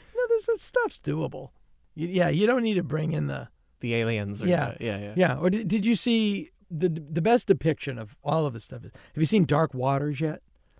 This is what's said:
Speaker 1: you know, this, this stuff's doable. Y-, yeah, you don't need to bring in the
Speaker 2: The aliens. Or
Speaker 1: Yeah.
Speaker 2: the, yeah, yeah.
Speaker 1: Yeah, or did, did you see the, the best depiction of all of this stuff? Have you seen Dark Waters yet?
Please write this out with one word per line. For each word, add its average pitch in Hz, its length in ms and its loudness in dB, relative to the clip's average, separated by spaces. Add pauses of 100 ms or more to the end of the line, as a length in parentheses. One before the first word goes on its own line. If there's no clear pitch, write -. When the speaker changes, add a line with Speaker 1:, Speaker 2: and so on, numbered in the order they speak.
(140)
Speaker 1:
you 466 80 -2
know, 466 140 2
this, 440 100 -2
this 466 160 -2
stuff's - 380 -2
doable. 147 500 -6 (480)
Y-, 156 140 -4
yeah, 180 180 2
you 165 160 2
don't 247 160 2
need 220 140 0
to 175 80 0
bring 156 300 -2
in 151 120 -2
the 135 240 -8 (320)
Speaker 2:
The 117 140 -2
aliens. 107 460 -2
Or 185 60 0
Speaker 1:
Yeah. 151 320 0
Speaker 2:
the, 120 60 -6
yeah, 104 140 -2
yeah. 104 180 -10
Speaker 1:
Yeah, 160 220 4
or 165 100 2
did, 214 180 0
did 196 180 0
you 233 100 4
see 208 560 0 (240)
the, 160 140 0
the 156 320 -4
best 226 260 4
depiction 139 520 0
of 107 240 -14
all 156 240 0
of 127 60 -4
this 113 100 -12
stuff? 120 180 -14
Have - 100 -16 (240)
you 156 100 2
seen 202 200 6
Dark 151 300 2
Waters 139 460 -2
yet? 156 200 -2 (380)